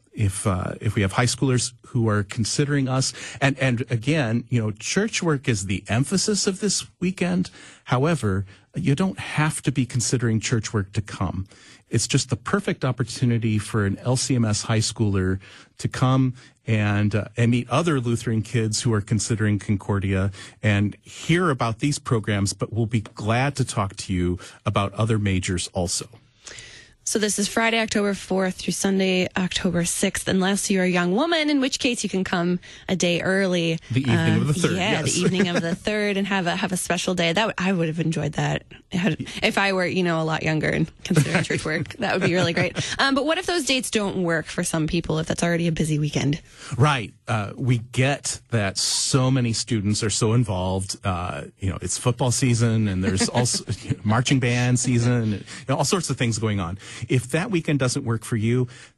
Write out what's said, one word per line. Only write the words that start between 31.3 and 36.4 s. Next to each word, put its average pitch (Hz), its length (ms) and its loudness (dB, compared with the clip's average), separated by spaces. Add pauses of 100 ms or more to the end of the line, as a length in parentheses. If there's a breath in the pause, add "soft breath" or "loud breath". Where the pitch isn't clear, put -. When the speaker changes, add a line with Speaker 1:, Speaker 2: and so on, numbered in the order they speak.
Speaker 2:
in 285 100 2
which 262 160 0
case 247 260 -2
you 196 60 -2
can 185 140 -2
come 180 360 0 (300 loud breath)
a 190 60 2
day 175 260 2
early. 180 560 0 (140)
Speaker 1:
The 117 100 2
evening 123 160 2
Speaker 2:
Uh, - 200 4
Speaker 1:
of 123 100 2
the 151 80 2
third, 170 160 2
Speaker 2:
yeah, - 200 0 (120)
Speaker 1:
yes. - 100 0
Speaker 2:
the 180 80 0
evening 180 280 2
of 175 120 0
the 170 140 -2
Speaker 1:
<laughs> - 100 -10
Speaker 2:
third, 208 320 0
and 196 80 0
have 190 220 0